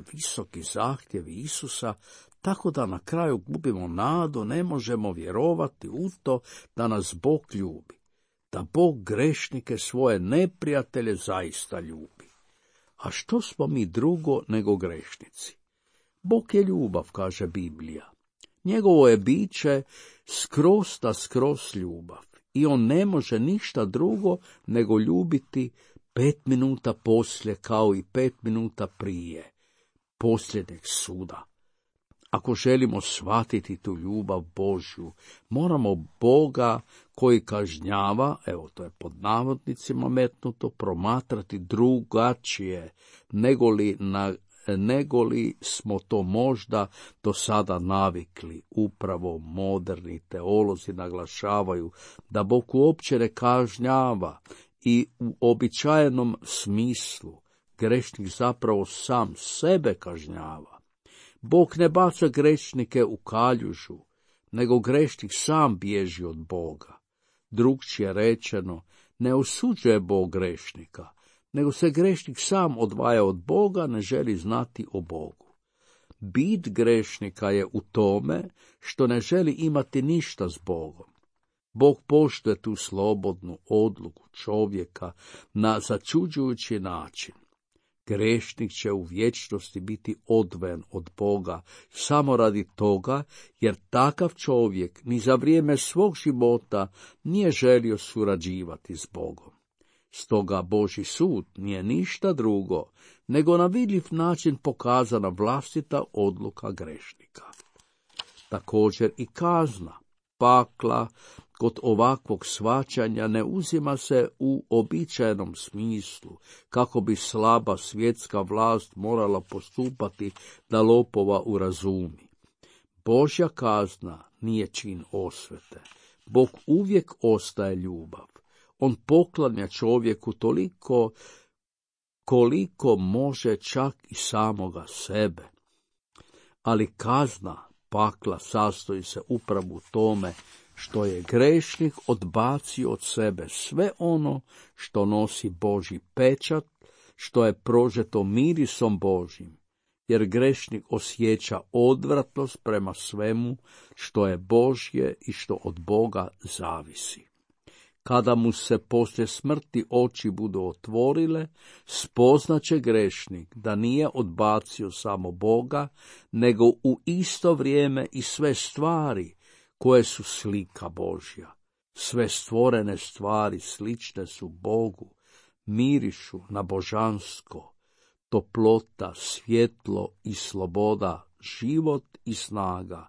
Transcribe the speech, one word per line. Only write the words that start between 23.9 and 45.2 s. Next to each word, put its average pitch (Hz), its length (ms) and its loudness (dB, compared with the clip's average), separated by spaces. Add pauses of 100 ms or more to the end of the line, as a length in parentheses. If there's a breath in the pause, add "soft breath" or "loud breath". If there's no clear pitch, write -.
nego 110 320 2
ljubiti 143 720 0 (420 soft breath)
pet 143 320 0
minuta 131 480 2
poslije 113 640 0
kao 110 400 2
i 98 80 -6
pet 127 400 -2
minuta 113 440 -4
prije 87 640 -10 (640)
posljednjeg 104 680 -2
suda. - 640 -8 (840)
Ako 113 240 -2
želimo 127 460 2
shvatiti 98 760 -2
tu 92 200 -8
ljubav 98 460 -4 (120)
Božju, 92 560 -4 (380 soft breath)
moramo 135 460 0 (240)
Boga 123 640 4 (340 soft breath)
koji 123 300 4
kažnjava, 101 920 -2 (100)
evo 82 280 -8
to 92 100 -14
je 87 60 -16
pod 80 320 -16
navodnicima 127 880 -4
metnuto, 127 600 -2
promatrati 101 880 -4
drugačije 110 1300 0 (380 soft breath)
nego 117 380 4
li 104 300 2
na, 98 340 -2 (340)
nego 120 560 0